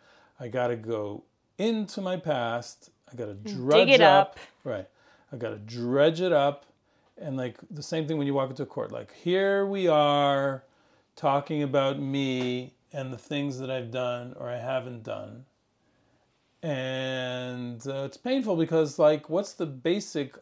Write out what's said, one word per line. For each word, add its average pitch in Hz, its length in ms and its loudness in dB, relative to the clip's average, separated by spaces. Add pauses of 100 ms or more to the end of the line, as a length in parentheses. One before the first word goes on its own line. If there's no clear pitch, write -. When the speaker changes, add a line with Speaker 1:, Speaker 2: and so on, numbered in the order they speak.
(400)
Speaker 1:
I 127 100 -12
gotta 120 260 -2
go 107 480 -6 (340)
into 214 440 -2
my 185 160 -4
past, 120 760 -4 (200)
I - 40 -18
gotta 110 180 -8
Speaker 2:
Dig 107 220 -10
Speaker 1:
drudge 139 340 6
Speaker 2:
it 262 120 10
Speaker 1:
up. 196 320 8
Speaker 2:
up. - 60 -20 (240)
Speaker 1:
Right. 107 240 -8 (440)
I 139 60 -10
gotta 110 200 -8
dredge 120 640 2
it 180 100 0
up. 143 340 2 (520)
And, 139 200 -8
like, 127 200 -6 (120)
the 147 140 -12
same 160 240 -4
thing 156 100 -2
when 143 80 0
you 139 80 0
walk 135 160 0
into 131 140 -8
a - 20 -6
court, - 260 -8
like, - 220 -12
here 196 520 2
we 196 220 0
are 143 760 4 (520)
talking 147 460 0
about 139 380 2
me 131 720 -2 (180)
and 131 220 -8
the 120 40 -10
things 143 420 -6
that 131 100 -8
I've 123 220 -6
done 123 480 -4
or 123 100 -8
I 123 80 -6
haven't 123 460 -6
done. 107 420 -12 (1200)
And, 127 1200 -6
uh, 139 200 -6
it's 139 120 -12
painful 240 380 -2
because, 160 420 2
like, 151 320 4
what's 185 240 -2
the 170 140 -4
basic 147 760 -4